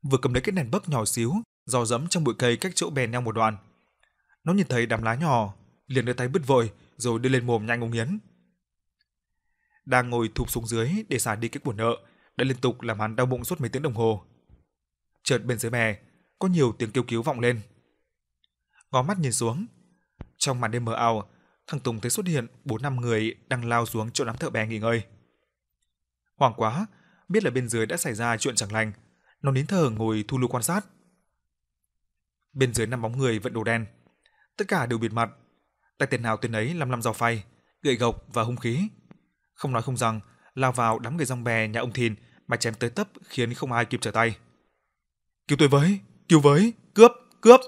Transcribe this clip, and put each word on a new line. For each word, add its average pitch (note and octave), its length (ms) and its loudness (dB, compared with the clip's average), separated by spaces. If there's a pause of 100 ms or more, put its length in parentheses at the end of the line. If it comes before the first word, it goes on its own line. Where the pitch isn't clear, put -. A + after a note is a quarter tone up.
(100)
Vừa C3 80 4
cầm B2 160 0
lấy B2 60 0
cái G#3 120 -4
nền D3+ 180 -2
bấc F#3+ 180 -2
nhỏ B2+ 160 0
xíu, A#2 300 -2 (300)
dò B2 200 0
dẫm A#2+ 240 -2
trong E3+ 160 0
bụi A#2+ 140 2
cây A#2+ 180 2
cách F#3 180 -4
chỗ F3 160 -4
bè C3+ 160 -2
neo A#2+ 140 -4
một A#2 120 -4
đoạn. A2 240 0 (880)
Nó D#3+ 80 0
nhìn G3 160 2
thấy A#2+ 180 0
đám A2+ 160 -2
lá A2+ 120 0
nhỏ, A#2+ 400 0 (320)
liền B2+ 180 -2
đưa B2 80 -2
tay B2 160 -4
bứt D3 180 -2
vội, A#2 260 4 (240)
rồi A#2 220 -2
đưa B2 100 0
lên B2+ 180 2
mồm A2+ 200 0
nhai A#2 120 -2
ngấu A#2 100 -4
nghiến. A#2 300 -4 (1700)
Đang B2+ 260 2
ngồi A#2 240 0
thụp B2+ 160 -4
xuống A#2 160 -6
dưới A2+ 240 -2 (180)
để C3+ 100 -2
xả A2 160 -2
đi A2+ 140 -6
cái C#3+ 160 -10
buồn A2 120 -4
nợ, A2+ 200 0 (400)
đã C3 80 0
liên C3 120 -2
tục B2 240 -2
làm A2+ 200 -6
hắn A2 160 -4
đau B2+ 100 0
bụng B2 180 -4
suốt F3+ 160 -6
mấy A#2+ 100 -4
tiếng C3+ 120 -6
đồng C#3+ 120 -4
hồ. A2 300 0 (960)
Chợt B2+ 220 0
bên A#2+ 140 -2
dưới A#2 120 -4
bè, A2+ 280 -2 (400)
có F#3 100 0
nhiều D3 300 2
tiếng A2+ 120 -4
kêu B2 140 -2
cứu A#2 180 -4
vọng B2+ 180 -4
lên. A#2+ 200 0 (1300)
Ngó B2+ 120 0
mắt F#3+ 160 -2
nhìn C#3 140 0
xuống, B2 340 -2 (720)
trong B2+ 220 -2
màn A2+ 100 -2
đêm A#2+ 140 -4
mờ A2+ 100 -4
ảo, A2+ 360 0 (360)
thằng D3 140 -8
Tùng A2+ 200 -4
thấy A#2+ 100 -4
xuất G3 160 -4
hiện D3 200 -2 (180)
bốn A2 180 -6
năm C3+ 140 -4
người A2+ 380 0 (140)
đang B2 160 -4
lao A#2 220 2
xuống A2+ 240 -6
chỗ C3 140 -2
đám A#2 120 -8
thợ D3+ 140 -6
bè A2+ 160 -2
nghỉ A2 120 -6
ngơi. A2+ 240 0 (1300)
Hoảng B2+ 200 2
quá, A#2+ 300 -2 (420)
biết G#3 160 0
là C#3+ 60 0
bên B2 180 -2
dưới A2+ 180 0
đã - 100 -4
xảy C3+ 180 -4
ra A#2 220 -2
chuyện B2 180 -4
chẳng G#2 180 -2
lành, A2 200 -2 (500)
nó C#3 80 0
nín C3+ 160 0
thở E3 240 0
ngồi A2 380 -2
thu C3+ 100 -4
lưu B2 100 0
quan A#2 140 -4
sát. F#3 240 -4 (1700)
Bên C3 220 0
dưới A#2 120 0
năm A#2+ 160 -6
bóng A#2 160 -4
người A#2+ 200 0
vẫn B2 140 -6
đồ A2 120 -6
đen, A2+ 220 -2 (720)
tất G#3 120 -4
cả D#3+ 180 0
đều A#2+ 120 -2
bịt A2+ 140 -2
mặt, A#2 180 -2 (680)
tay C#3 120 0
tên A#2+ 120 -2
nào A2 140 -2
tên A#2 160 -6
ấy A2+ 220 -2
lăm C#3+ 160 -4
lăm A#2+ 120 -4
dao A2+ 100 -2
phay, A#2 320 -2 (380)
gậy C3+ 140 0
gộc A#2 360 -2
và A#2 100 0
hung A#2+ 140 -2
khí. B2 320 -2 (640)
Không C#3 180 -6
nói A#2 100 -2
không B2+ 140 -4
rằng, A2+ 240 -2 (340)
lao B2+ 180 0
vào A2+ 260 0
đám A#2 180 -8
người D3 100 -2
giăng B2 180 -6
bè A2+ 240 0
nhà A2 120 -4
ông A#2+ 120 -6
Thìn A#2 220 0 (320)
mà B2 100 -4
chém A2+ 180 -4
tới A#2 160 -4
tấp G3+ 180 -4 (160)
khiến A#2+ 300 -2
không C3 180 -6
ai A#2 120 2
kịp A#2 180 -4
trở A2+ 80 -4
tay. A2+ 280 0 (1080)
"Cứu C#3 100 0
tôi D3+ 100 8
với, D3+ 320 4 (280)
cứu D#3+ 120 8
với, D3+ 320 6 (220)
cướp, A3+ 160 12 (300)
cướp!" B3 280 12